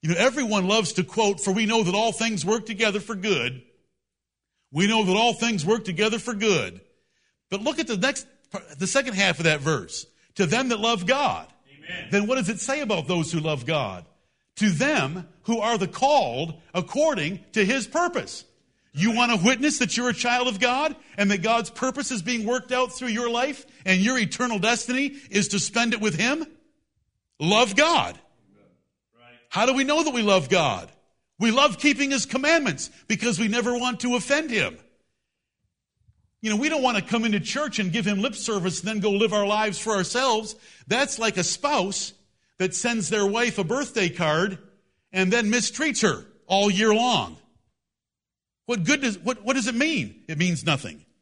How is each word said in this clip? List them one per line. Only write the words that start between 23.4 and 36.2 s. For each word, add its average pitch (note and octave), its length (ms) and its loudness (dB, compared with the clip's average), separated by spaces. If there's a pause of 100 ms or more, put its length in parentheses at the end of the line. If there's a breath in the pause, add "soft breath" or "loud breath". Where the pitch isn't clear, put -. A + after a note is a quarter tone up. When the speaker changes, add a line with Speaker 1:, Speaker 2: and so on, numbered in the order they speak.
Speaker 1:
and F#3 160 4
your B3 160 2
eternal A#3 420 0
destiny B3 540 0 (160 loud breath)
is G3+ 200 0
to G3 100 -2
spend A#3 340 0
it A3 80 -2
with G#3 140 0
Him? C#4 300 0 (960)
Love G3 360 4
God. C#4 440 2 (960)
Speaker 2:
Right. - 200 -20 (140)
Speaker 1:
How G#3 160 2
do C4 80 4
we C4+ 100 2
know D4 200 2
that D4+ 100 -2
we A#3+ 80 -2
love F#3+ 280 2
God? B2+ 420 0 (480)
We A3 120 2
love C4 260 4
keeping C#4 340 2
His C4 140 0
commandments C4+ 640 0 (160 loud breath)
because G#3+ 320 -2
we A3+ 80 2
never A#3+ 300 0
want B3 240 -4
to B3 140 0
offend C#4+ 360 0
Him. E3+ 260 -2 (1600)